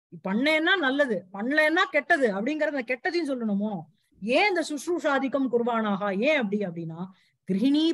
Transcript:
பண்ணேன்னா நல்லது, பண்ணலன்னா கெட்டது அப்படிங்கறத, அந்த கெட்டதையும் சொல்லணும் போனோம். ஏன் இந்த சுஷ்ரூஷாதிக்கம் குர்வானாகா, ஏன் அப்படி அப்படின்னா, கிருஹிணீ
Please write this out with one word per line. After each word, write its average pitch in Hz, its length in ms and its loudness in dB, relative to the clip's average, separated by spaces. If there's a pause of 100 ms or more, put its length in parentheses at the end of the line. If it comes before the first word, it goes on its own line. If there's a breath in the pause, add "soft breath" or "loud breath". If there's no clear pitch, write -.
(280)
பண்ணேன்னா 311 480 2
நல்லது, 269 560 0
பண்ணலன்னா 302 580 2
கெட்டது 277 500 2
அப்படிங்கறத, 294 360 -2
அந்த 262 60 -2
கெட்டதையும் 285 460 -2
சொல்லணும் 220 320 -2
போனோம். 208 220 -4 (380)
ஏன் 277 280 2
இந்த 349 200 0
சுஷ்ரூஷாதிக்கம் 277 840 -2
குர்வானாகா, 214 680 0
ஏன் 294 200 2
அப்படி 208 260 -2
அப்படின்னா, 165 400 -8 (460 soft breath)
கிருஹிணீ 285 420 2